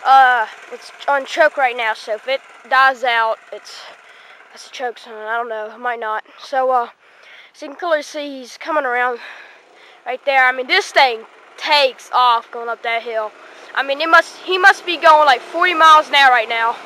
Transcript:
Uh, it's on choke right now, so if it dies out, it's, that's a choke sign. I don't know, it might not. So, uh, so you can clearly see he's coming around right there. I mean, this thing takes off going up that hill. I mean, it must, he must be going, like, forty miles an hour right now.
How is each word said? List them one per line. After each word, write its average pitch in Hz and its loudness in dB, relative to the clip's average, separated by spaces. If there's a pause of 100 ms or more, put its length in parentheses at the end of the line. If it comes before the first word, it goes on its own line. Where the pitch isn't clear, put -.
Uh, 254 4 (260)
it's - -20 (180)
on 269 -2
choke 311 0
right 254 -2
now, 233 -4
so 220 -8
if 208 -12
it 269 -4 (300)
dies 262 2
out, 226 -2 (160)
it's, - -18 (720)
that's - -20
a - -20
choke 247 -8
sign. - -20
I 214 -8
don't 233 -4
know, 220 -10
it 220 -20
might 240 -6
not. 220 -6 (180)
So, 262 -2
uh, 247 0 (640)
so - -20
you 302 -14
can 277 -20
clearly 320 -2
see 285 -12
he's 247 -20
coming 302 -4
around 247 -2 (880)
right 254 -10
there. 269 2
I 254 2
mean, 254 -6
this 359 -2
thing 247 2 (380)
takes 285 0
off 240 0
going 233 -12
up 226 -10
that 233 -6
hill. 220 -8 (440)
I - -4
mean, 277 -4
it 320 -2
must, 330 4
he 370 -6
must 392 2
be 349 -4
going, 302 6
like, 254 4
forty 349 -2
miles 311 6
an 262 -10
hour 277 6
right 233 0
now. 233 -2